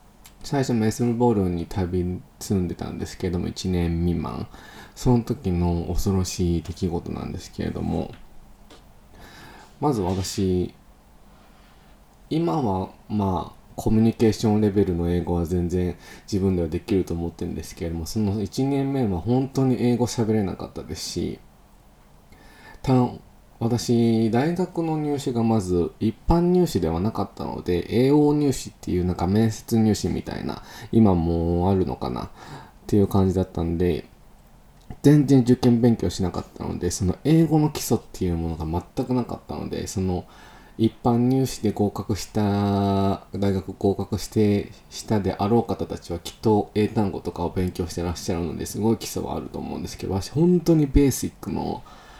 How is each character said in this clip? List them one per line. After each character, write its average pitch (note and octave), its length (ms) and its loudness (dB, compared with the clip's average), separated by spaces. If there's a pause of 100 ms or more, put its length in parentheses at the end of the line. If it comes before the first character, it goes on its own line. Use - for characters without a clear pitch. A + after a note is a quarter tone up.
(440)
最 C#3+ 160 -2
初、 C3 120 0
メ A2 200 2
ル A#2+ 220 0
ボ A#2+ 200 4
ル F#2+ 140 2
ン F2+ 80 -2
に E2+ 100 -6
旅、 F2+ 540 -2 (180)
住 G2+ 220 -2
ん F2+ 80 -2
で F2 80 -6
た - 140 -8
ん - 100 -10
で - 60 -6
す - 120 -14
け F#2 100 -4
ど F2 120 -2
も、 E2 80 -4
一 E2+ 200 -6
年 E2+ 380 0
未 F2 80 2
満。 D2 320 -6 (480)
そ B2 240 4
の A2+ 60 0
時 - 260 -4
の F2 380 0
恐 F#2 260 0
ろ F#2 80 2
し F2 360 0
い D#2+ 40 -4
出 E2+ 120 -10
来 - 120 -4
事 E2 240 -4
な - 140 -6
ん D2+ 80 -8
で E2+ 80 -8
す - 100 -16
け - 140 -6
れ E2 60 -2
ど G1+ 120 -6
も、 E2 320 -4 (1700)
ま C#3+ 120 2
ず A2 80 0
私、 F#2 720 -2 (1600)
今 D#3+ 320 0
は、 F#2+ 280 -2 (180)
ま G2 440 -2
あ、 - 120 -20 (120)
コ - 140 -2
ミ A2 80 4
ュ - 40 6
ニ A2+ 100 4
ケ A2+ 160 2
ー G#2 40 4
シ - 140 -2
ョ G#2+ 100 4
ン G#2+ 40 2
レ G#2+ 100 2
ベ G2 140 2
ル F2+ 120 0
の E2+ 140 0
英 F2 120 2
語 E2+ 120 -2
は E2+ 120 0
全 F2 220 0
然 F2+ 280 -2 (340)
自 F#2+ 120 0
分 F#2+ 140 2
で E2+ 60 0
は E2 60 -2
で E2 120 -4
き - 140 -2
る F2+ 100 2
と - 100 -6
思 E2+ 140 -4
っ - 20 -4
て - 140 -8
る E2+ 60 -4
ん E2+ 40 -8
で E2 80 -8
す - 120 -14
け F2 120 -8
れ E2 40 -4
ど E2+ 60 -6
も、 E2 100 -6
そ - 140 -6
の G#2 220 0
一 A#2 220 -2
年 C#3 280 0
目 C3+ 140 0
は F#2 140 -2
本 B2+ 280 0
当 C3+ 160 0
に B2+ 180 2
英 A#2+ 140 2
語 A#2 100 0
喋 A2 260 -2
れ A2 100 2
な F2 120 -2
か - 120 -10
っ - 60 -16
た - 100 -12
で D#2 120 -12
す - 140 -10
し、 F2 300 -6 (1400)
た-、 C3+ 100 2 (680)
私、 A#2 720 2
大 C#3 240 0
学 E3+ 280 -4
の D#3+ 160 -2
入 D3 200 -2
試 C3+ 140 -4
が A#2 100 0
ま A2+ 180 2
ず F2+ 380 0
一 A2 160 0 (140)
般 E3+ 120 4 (120)
入 F3+ 140 4
試 D#3+ 140 -2
で - 80 0
は E3 120 -2
な G2 120 0
か - 100 -6
っ - 120 -6
た - 100 -10
の - 180 -8
で、 F#2 440 0
エ C3+ 60 4
ー D3 40 6
オ D3 180 4
ー - 20 2
入 D3 160 2
試 - 180 -6
っ - 20 -20
て - 180 -10
い F2+ 100 2
う F2 40 0
な F2+ 100 0
ん - 20 -4
か E2+ 100 -2
面 G#2+ 240 4
接 - 280 -2
入 A2 160 4
試 F#2+ 140 -2
み D#2+ 140 -2
た - 160 -8
い - 80 -8
な、 A#1+ 160 -8 (300)
今 A2 220 8
も E2+ 540 2
う G2 40 4
あ - 20 4
る F#2 120 2
の B1+ 100 -6
か C2 140 -6
な A#1 140 -6
っ - 40 -12 (580)
て G#2+ 100 0
い G2+ 60 6
う G2 60 2
感 F#2+ 200 4
じ F2+ 60 2
だ F#2 80 2
っ F#2 40 0
た - 160 -6
ん E2+ 160 -2
で、 F2 260 0 (1000)
全 D3 240 8
然 C3+ 160 8
受 A#2+ 140 6
験 A#2+ 240 4
勉 A#2 160 6
強 - 140 -2
し - 120 -4
な F2 80 0
か - 100 -6
っ - 40 -12 (120)
た - 80 -10
の E2+ 140 -6
で、 F2 120 -2
そ - 140 -4
の F2 200 2
英 D#3+ 200 6
語 D#3+ 140 4
の D3+ 120 4
基 - 80 -10
礎 - 180 0
っ - 40 -2 (120)
て - 120 -6
い F2+ 60 0
う E2+ 60 0
も E2 140 -2
の E2 60 -6
が D#2+ 280 -4 (120)
全 B2+ 100 -2
く B2+ 80 -2
な B2 100 0
か - 120 -8
っ - 100 -16
た D2+ 100 -8
の D#2 120 -8
で、 E2 180 -6
そ F2 140 -4
の F2+ 240 -2 (520)
一 A2+ 160 2 (120)
般 A#2+ 240 2
入 C3 180 2
試 - 140 -8
で G#2+ 100 0
合 G2+ 220 -2
格 G2+ 240 -6
し - 100 -10
た、 G2+ 1080 0
大 G2 200 0
学 F#2+ 260 -4
合 G2 160 2
格 G2 240 -4
し - 80 -8
て、 G2+ 460 0 (180)
し - 140 -14
た A2 160 0
で F#2 180 -2
あ G2+ 80 0
ろ A2+ 120 4
う A2+ 60 2
方 - 220 -6
た - 120 -10
ち - 140 -12
は E2 60 -6
き - 140 -14
っ - 80 -20
と G#2+ 340 2
英 G#2+ 140 2
単 G#2 240 0
語 - 80 -8
と - 100 -6
か F2 140 -6
を D#2+ 60 -2
勉 F#2 200 -2
強 F2+ 160 -6
し - 80 -12
て F2 80 -4
ら F2 80 -2
っ E2+ 60 -6
し - 160 -6
ゃ F2 40 0
る E2+ 80 -2
の D#2 120 -6
で、 - 100 -6
す - 140 -8
ご A2 120 2
い A2 40 2
基 - 80 -14
礎 - 180 -6
は - 140 -6
あ E2 40 -6
る - 60 -12
と - 140 -12
思 C#2+ 160 -8
う - 20 -8
ん C#2+ 40 -8
で - 60 -8
す - 80 -12
け - 120 -8
ど、 G2 120 -2
私 - 120 -12
本 F3 260 4
当 E3+ 160 2
に D3+ 120 4
ベ C#3+ 220 4
ー - 40 4
シ - 160 -6
ッ - 120 -8
ク - 120 -8
の D#2+ 320 -6 (360)